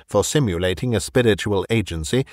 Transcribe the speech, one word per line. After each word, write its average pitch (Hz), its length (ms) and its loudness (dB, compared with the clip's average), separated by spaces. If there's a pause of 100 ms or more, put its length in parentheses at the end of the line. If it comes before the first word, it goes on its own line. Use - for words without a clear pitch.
for 101 160 2
simulating 95 720 0
a 98 60 0
spiritual 104 680 0
agency 107 640 -2